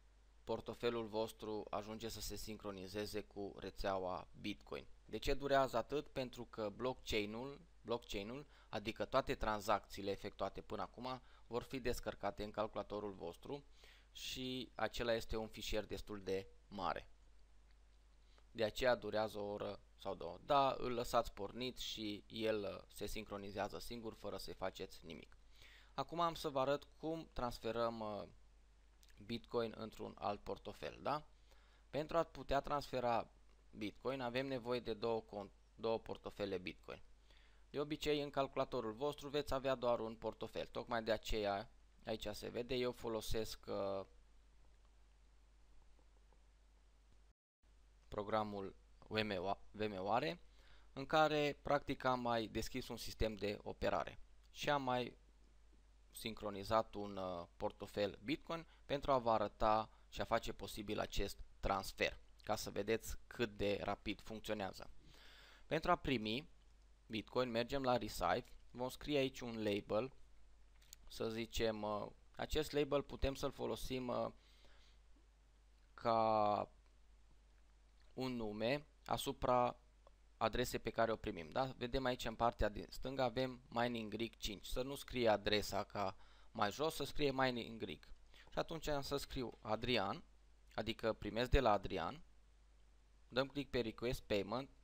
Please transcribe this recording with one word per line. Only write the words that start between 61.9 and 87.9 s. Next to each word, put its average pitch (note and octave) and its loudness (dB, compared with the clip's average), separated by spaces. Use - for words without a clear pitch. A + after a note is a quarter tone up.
ca G#2+ 2
să - -4
vedeți G2+ 0
cât G#2+ -2
de G2+ 4
rapid G2+ -2
funcționează. G#2+ -4
Pentru E3 2
a F3 8
primi B2 0
Bitcoin, A#2+ 0
mergem A#2+ 2
la B2 6
Resive, G#2+ 2
vom B2 -4
scrie - -2
aici C3+ 2
un A2+ -4
label, G#2 2
să A2+ -2
zicem, A2 2
uh, G#2 0
acest D3+ 0
label C#3+ 4
putem C3+ -2
să-l C3+ -2
folosim, B2 -2
uh, A#2 0
ca A2 6
un B2+ -2
nume A2+ 0
asupra B2 4
adresei A#2 2
pe - -2
care A2+ 4
o A2 4
primim, F#2 -4
da? B2+ 2
Vedem B2+ 0
aici B2+ 0
în A#2 -2
partea A#2 4
din G2+ -6
stânga C3+ -2
avem B2 0
Mining A#2 0
Rig A2+ -2
cinci, F#2+ -6
să - -2
nu C#3 -2
scrie B2 2
adresa G2+ 6
ca G2 -2
mai G#2+ 2
jos, D3+ 0
să D3 -2
scrie C#3 2
Mining B2 2
Rig. F2 -8